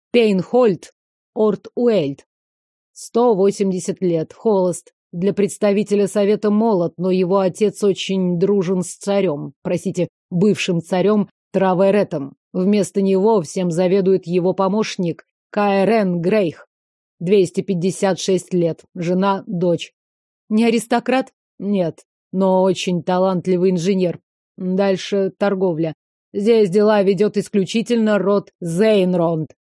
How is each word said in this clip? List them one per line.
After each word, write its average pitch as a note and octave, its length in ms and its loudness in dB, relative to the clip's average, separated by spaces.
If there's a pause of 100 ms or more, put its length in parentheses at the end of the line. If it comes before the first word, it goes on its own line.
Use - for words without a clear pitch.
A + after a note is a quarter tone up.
(120)
Пейнхольд G#3+ 800 0 (420)
Орт G#3+ 400 -2
Уэльд. F#3+ 520 0 (640)
Сто A#3 420 0
восемьдесят F#3+ 640 -2
лет, E3 320 -2
холост. F#3 600 -2 (180)
Для F#3 240 -2
представителя G3+ 720 0
совета G#3 460 0
молод, G#3 440 0
но F3+ 140 -2
его F#3 300 2
отец F#3+ 420 -2
очень F#3 560 0
дружен F#3+ 440 0
с - 120 -10
царем, E3 680 -4
простите, F3+ 440 -4 (240)
бывшим F3+ 500 0
царем G3 480 0 (240)
Траверетом. F#3 840 0 (160)
Вместо G3 500 0
него G3 400 2
всем F3+ 300 -4
заведует F#3 560 0
его F3+ 260 0
помощник F#3+ 720 -4 (260)
Каэрен G3 680 0
Грейх. F3+ 480 -2 (520)
Двести F#3 420 0
пятьдесят F#3+ 560 -2
шесть - 340 -4
лет, E3+ 300 -2 (120)
жена, F#3 520 -2
дочь. F3 460 -4 (580)
Не G#3+ 140 2
аристократ? A#3+ 680 0 (260)
Нет, F#3 420 -2 (320)
но F#3+ 300 2
очень F3+ 400 0
талантливый F#3 680 0
инженер. F3+ 500 -2 (380)
Дальше F#3+ 800 -2
торговля. F#3 560 -2 (400)
Здесь G#3 340 2
дела G#3 340 2
ведет G3 340 0
исключительно G#3+ 800 0
род G3 320 0 (100)
Зейнронд. F3 920 0 (280)